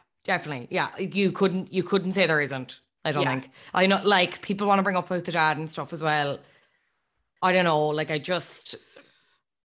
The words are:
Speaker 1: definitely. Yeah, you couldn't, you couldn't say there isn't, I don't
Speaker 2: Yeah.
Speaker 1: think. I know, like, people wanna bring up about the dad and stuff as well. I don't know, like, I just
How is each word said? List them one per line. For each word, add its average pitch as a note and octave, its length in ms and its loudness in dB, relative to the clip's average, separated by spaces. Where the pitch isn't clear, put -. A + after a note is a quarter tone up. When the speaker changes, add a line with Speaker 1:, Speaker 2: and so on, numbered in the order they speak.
Speaker 1:
definitely. D3+ 480 -2
Yeah, E3+ 260 -2
you F#3 360 0
couldn't, F#3 400 0
you F#3 100 0
couldn't F#3 300 -2
say F#3 120 2
there D#3 160 4
isn't, C3 380 -6
I D#3 80 -2
don't C#3+ 120 0
Speaker 2:
Yeah. C3+ 80 0
Speaker 1:
think. - 100 -14
I F3+ 120 4
know, F#3+ 160 4
like, F3+ 400 2
people G3+ 240 -4
wanna G3 160 4
bring F#3+ 140 0
up F3+ 160 -2
about F3+ 140 -4
the F3 80 -6
dad D#3 240 2
and D#3 120 -6
stuff D3+ 220 -10
as D3+ 100 -10
well. D3+ 380 0
I F#3 80 4
don't F3+ 140 4
know, D3+ 240 2
like, D3+ 220 -2
I D3+ 60 -2
just - 580 -4